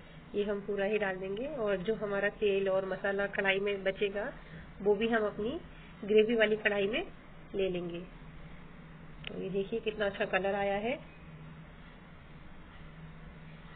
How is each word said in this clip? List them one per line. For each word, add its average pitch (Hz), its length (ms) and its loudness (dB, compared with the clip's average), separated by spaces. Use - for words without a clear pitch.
ये 202 80 2
हम 202 160 0
पूरा 196 260 0
ही 214 120 2
डाल 196 180 0
देंगे 196 320 -4
और 214 300 0
जो 185 180 0
हमारा 202 340 0
तेल 196 400 4
और 190 160 4
मसाला 196 420 0
कढ़ाई 196 320 4
में 202 240 0
बचेगा, 202 480 0
वो 202 140 8
भी 220 120 2
हम 220 180 4
अपनी 214 340 -2
ग्रेवी 214 320 8
वाली 214 200 6
कढ़ाई 202 320 4
में 269 160 0
ले 190 140 2
लेंगे। 175 300 -2
तो 185 140 -6
ये 190 80 -2
देखिए, 196 300 0
कितना 214 260 0
अच्छा 202 200 2
कलर 196 300 2
आया 202 220 2
है 240 220 0